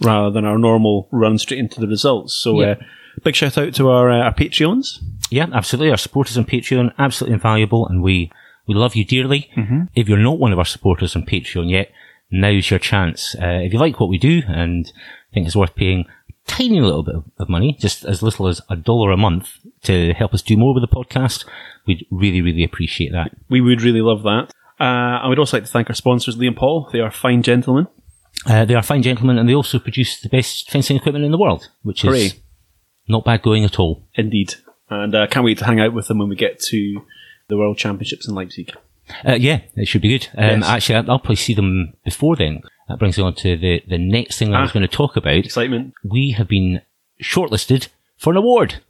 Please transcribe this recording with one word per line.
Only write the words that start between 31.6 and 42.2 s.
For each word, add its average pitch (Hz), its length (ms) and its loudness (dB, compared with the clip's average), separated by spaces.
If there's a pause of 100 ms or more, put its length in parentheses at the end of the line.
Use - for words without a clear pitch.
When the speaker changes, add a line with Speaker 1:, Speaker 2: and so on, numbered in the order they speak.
Speaker 2:
which - 220 -4
is - 60 2
Speaker 1:
Hooray. 110 320 0 (680)
Speaker 2:
not 110 160 0
bad 117 180 2
going 110 220 2
at - 160 0
all. 82 340 -2
Speaker 1:
Indeed. 107 400 -2 (340)
And, 104 280 -4
uh, 104 100 4
can't 127 180 0
wait 110 140 2
to 104 60 -8
hang 113 160 2
out 113 120 2
with 110 140 -6
them 107 120 -2
when 104 100 0
we 98 80 -6
get 104 240 -4 (100)
to 101 340 -4 (440)
the 104 80 -2
World 104 220 -2
Championships 104 500 -8
in 104 80 -6
Leipzig. 92 360 -12 (540)
Speaker 2:
Uh, 127 80 2
yeah, 123 260 0 (160)
it 104 100 -2
should 95 160 0
be 120 140 2
good. - 200 -8
Um, 107 240 2
Speaker 1:
Yes. 85 80 0
Speaker 2:
actually, 110 280 0
I'll, 117 160 -2
I'll 131 60 2
probably - 180 0
see - 180 -2
them 92 400 0 (100)
before 160 320 0